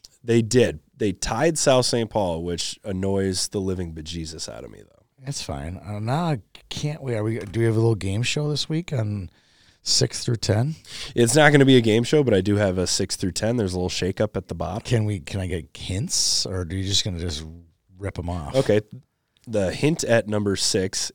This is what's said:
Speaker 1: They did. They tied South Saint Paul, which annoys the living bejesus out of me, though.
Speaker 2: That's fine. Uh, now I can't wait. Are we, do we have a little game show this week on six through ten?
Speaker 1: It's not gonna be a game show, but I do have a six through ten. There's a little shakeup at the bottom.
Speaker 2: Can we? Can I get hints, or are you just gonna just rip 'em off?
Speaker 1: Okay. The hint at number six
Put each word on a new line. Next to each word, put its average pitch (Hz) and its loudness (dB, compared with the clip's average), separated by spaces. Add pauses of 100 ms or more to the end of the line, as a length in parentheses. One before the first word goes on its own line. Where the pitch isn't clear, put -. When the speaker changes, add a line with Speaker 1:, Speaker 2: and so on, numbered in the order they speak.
(240)
Speaker 1:
They 117 4
did. 107 6 (180)
They 104 0
tied 147 -2
South 127 4
Saint 117 0
Paul, 87 -2
which 87 -6
annoys 98 -2
the 104 -4
living 92 -4
bejesus 80 -10
out 58 -14
of 57 -18
me, 50 -20
though. - -20 (260)
Speaker 2:
That's 139 -8
fine. 76 -8
Uh, 104 -10
now 131 -2
I 147 -2 (280)
can't 151 -6
wait. 131 -4
Are 107 -2
we, 113 -2
do 104 -6
we 117 4
have 113 2
a 110 4
little 117 4
game 98 -2
show 151 -2
this 147 -4
week 160 -4
on 104 -4 (540)
six - 0
through 117 0
ten? 117 0 (400)
Speaker 1:
It's 117 4
not 151 8
gonna 143 8
be 131 8
a 123 8
game 113 4
show, 151 2
but 120 4
I 95 6
do 101 2
have 98 2
a 90 0
six - -2
through 92 -2
ten. 101 -2
There's 98 0
a - -2
little 90 -2
shakeup 95 -2
at 95 -6
the - -10
bottom. 85 -6
Speaker 2:
Can 113 0
we? 104 -2
Can 78 -8
I 92 -2
get 85 -8
hints, - -2
or 92 -4
are 87 -6
you 95 -4
just 95 0
gonna 90 -4
just 80 -6 (540)
rip 95 -8
'em 87 -6
off? 85 -6
Speaker 1:
Okay. 107 2 (680)
The 101 0
hint 156 -2
at 113 2
number 104 0
six - -2